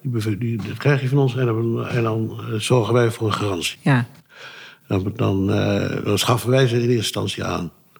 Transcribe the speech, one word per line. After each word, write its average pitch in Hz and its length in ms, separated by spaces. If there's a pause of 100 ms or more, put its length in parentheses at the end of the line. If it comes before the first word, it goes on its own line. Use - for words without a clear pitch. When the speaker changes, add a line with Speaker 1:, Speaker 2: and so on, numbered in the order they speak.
Speaker 1:
Die 135 80
beve-, 110 280
die, 117 180
dat 101 200
krijg 139 240
je 131 80
van 143 100
ons. 127 180
En 127 100
dan, 117 420
en 120 140
dan, 110 380 (120)
eh, 110 80
zorgen 117 340
wij 120 160
voor 110 160
een 98 60
garantie. 95 480
Speaker 2:
Ja. 127 260 (840)
Speaker 1:
Dan, 101 280
dan, 101 360
eh, 101 520
dan 104 140
schaffen 117 320
wij 131 160
ze 117 80
in 120 60
eerste 120 160
instantie 101 480
aan. 87 260 (300)